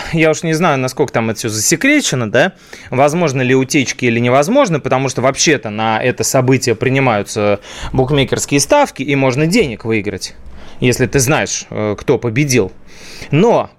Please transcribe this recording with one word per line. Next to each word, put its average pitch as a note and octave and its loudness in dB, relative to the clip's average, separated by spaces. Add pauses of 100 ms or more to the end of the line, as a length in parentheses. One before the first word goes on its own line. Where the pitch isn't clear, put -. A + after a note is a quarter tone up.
(120)
я D#3+ 4
уж D3+ -2
не E3 -2
знаю, D#3 2
насколько C3 -2
там A2+ 0
это A2 -6
все B2 -4
засекречено, C3+ 0
да? C#3+ 2 (360)
Возможно C#3 0
ли B2+ 2
утечки C3 0
или A#2 2
невозможно, D3+ 2
потому C3 0
что B2 -4
вообще-то C3+ 0
на A2 -2
это B2 0
событие B2+ 2
принимаются G#2+ 0 (320)
букмекерские C3 0
ставки, C#4+ 0
и C#3 -2
можно C3+ 2
денег E3 0
выиграть, G#2 -4 (460)
если B2+ 2
ты C#3+ 0
знаешь, A#2+ -2
э, G#2+ -4
кто A#2+ 0
победил. A#2+ 0 (600)
Но D#3 2